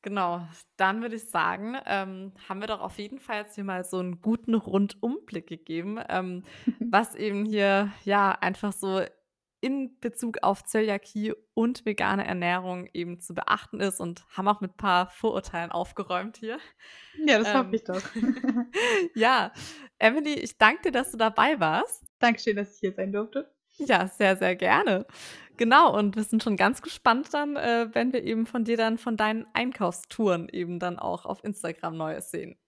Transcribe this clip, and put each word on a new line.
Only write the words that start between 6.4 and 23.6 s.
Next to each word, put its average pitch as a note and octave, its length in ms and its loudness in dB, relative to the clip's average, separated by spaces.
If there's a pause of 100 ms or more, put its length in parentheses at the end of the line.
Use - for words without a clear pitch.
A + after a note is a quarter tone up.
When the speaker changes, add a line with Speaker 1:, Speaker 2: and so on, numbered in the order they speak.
Speaker 2:
<laughs> - 120 -4
Speaker 1:
was A3+ 360 2
eben G#3 300 -2
hier, G3+ 460 4 (140)
ja, G3 280 4
einfach G3 400 -2
so F#3+ 300 0 (580)
in C4+ 380 -4
Bezug A#3 440 -4
auf - 220 2
Zöliakie G#3+ 680 0 (220)
und A#3 320 2
vegane G3 400 0
Ernährung F3+ 680 -2
eben F3 280 -8
zu - 140 -12
beachten - 460 -2
ist G3 200 0
und F3 240 -6 (120)
haben F#3+ 120 -2
auch G#3 120 2
mit F#3 140 -8
ein - 20 -20
paar F#3 320 2
Vorurteilen F#3 640 -4
aufgeräumt F#3 640 -4
hier. A3+ 220 -10 (680)
Speaker 2:
Ja, B3+ 120 8
das G#3 140 2
hoffe G3 180 2
Speaker 1:
Ähm, G3+ 40 -2
Speaker 2:
ich A3 100 -2
doch. F#3+ 180 -6 (120)
Speaker 1:
<laughs> C4+ 1000 0
ja, A#3 380 2 (460)
Emily, C#4+ 360 4
ich - 240 -8
danke A#3+ 240 6
dir, E4 100 0
dass B3+ 180 -2
du A#3+ 60 -12
dabei A3+ 420 4
warst. F3 460 0 (160)
Speaker 2:
Dankeschön, A#3 360 2
dass G3+ 180 -6
ich - 60 -18
hier A3+ 120 -2
sein G3 200 -4
durfte. A3 380 -4 (280)